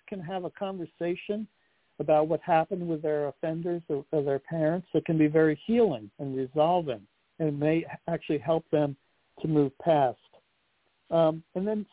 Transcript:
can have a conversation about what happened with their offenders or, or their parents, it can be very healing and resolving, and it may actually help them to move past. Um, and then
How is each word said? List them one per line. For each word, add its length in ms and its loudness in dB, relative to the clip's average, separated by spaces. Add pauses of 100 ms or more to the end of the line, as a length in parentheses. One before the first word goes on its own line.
can 100 -10
have 240 -8
a 60 -6
conversation 1000 -6 (520)
about 300 2
what 120 -2
happened 460 0
with 140 -4
their 260 -2
offenders 640 -6
or, 240 -4
or 100 2
their 160 0
parents, 540 -2
it 100 2
can 140 0
be 100 6
very 380 4
healing 440 2 (100)
and 140 -8
resolving, 680 0 (380)
and 100 0
it 80 -4
may 280 2 (220)
actually 300 -4
help 340 0
them 240 0 (460)
to 80 -4
move 300 2
past. 380 2 (920)
Um, 320 2 (120)
and 120 -2
then 260 -2